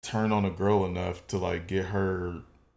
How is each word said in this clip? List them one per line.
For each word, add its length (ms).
turn 300
on 120
a 60
girl 340
enough 440
to, 100
like, 280
get 200
her 560